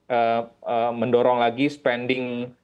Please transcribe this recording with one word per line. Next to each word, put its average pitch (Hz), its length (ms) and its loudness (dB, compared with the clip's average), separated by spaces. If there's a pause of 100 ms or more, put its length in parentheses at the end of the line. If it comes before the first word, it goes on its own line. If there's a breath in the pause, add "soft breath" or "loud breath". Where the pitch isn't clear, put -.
eh, 117 400 2
eh, 117 480 -2
mendorong 120 480 2
lagi 120 240 0
spending, 123 800 -4 (160)